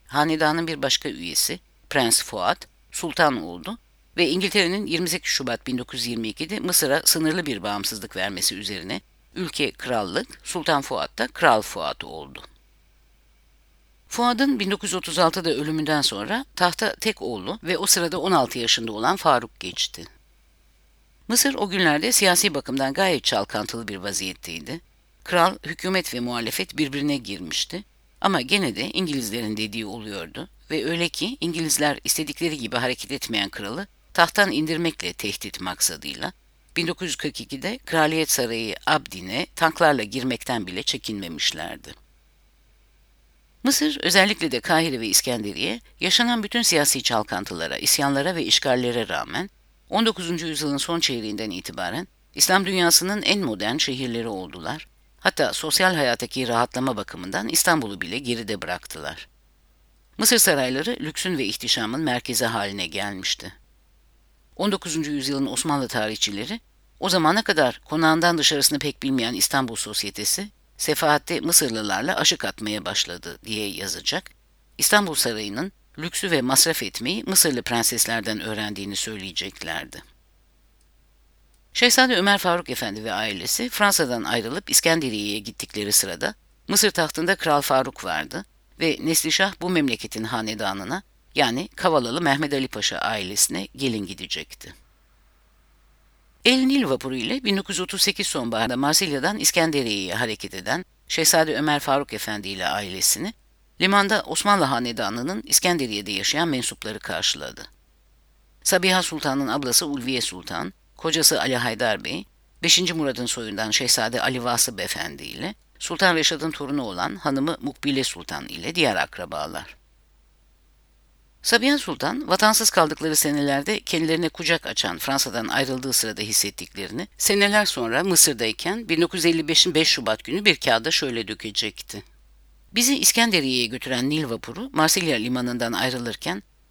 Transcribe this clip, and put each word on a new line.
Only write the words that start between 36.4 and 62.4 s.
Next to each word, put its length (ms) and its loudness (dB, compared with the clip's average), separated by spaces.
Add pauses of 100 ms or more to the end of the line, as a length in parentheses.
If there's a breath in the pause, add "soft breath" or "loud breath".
bin 100 0
dokuz 200 -4
yüz 80 -4
kırk 260 -6
ikide 440 -8
Kraliyet 460 2
Sarayı 440 -2 (100)
Abdin'e 720 -2
tanklarla 480 4
girmekten 640 -4
bile 160 -6
çekinmemişlerdi. 1080 -6 (1700)
Mısır, 400 2
özellikle 480 4
de 80 -2
Kahire 400 2
ve 80 -4
İskenderiye, 720 0 (180 soft breath)
yaşanan 440 2
bütün 180 -2
siyasi 420 4
çalkantılara, 760 -2
isyanlara 580 2
ve 80 -2
işgallere 640 2
rağmen 420 -4 (400)
on 160 2
dokuzuncu 420 -2
yüzyılın 300 -2
son 220 -2
çeyreğinden 500 -2
itibaren 580 -6 (280)
İslam 300 4
dünyasının 560 2
en 180 2
modern 380 -2
şehirleri 500 -2
oldular. 600 -8 (320)
Hatta 340 2
sosyal 420 2
hayattaki 520 0
rahatlama 500 0
bakımından 520 -6
İstanbul'u 520 2
bile 180 -6
geride 420 -4
bıraktılar. 640 -10 (920)
Mısır 200 4
sarayları 640 4
lüksün 380 -4
ve 80 0
ihtişamın 560 -2
merkezi 440 0